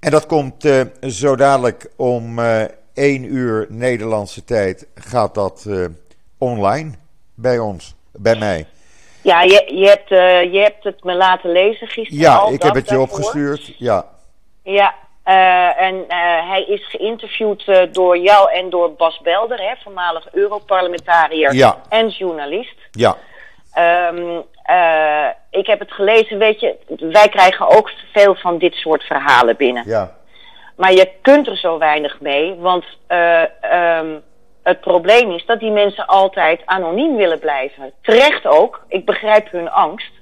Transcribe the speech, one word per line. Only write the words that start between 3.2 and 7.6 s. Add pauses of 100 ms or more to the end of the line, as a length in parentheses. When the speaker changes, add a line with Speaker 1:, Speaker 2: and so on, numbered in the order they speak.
Speaker 1:
uur
Nederlandse
tijd
gaat
dat,
eh, (540)
online (440)
bij
ons, (180)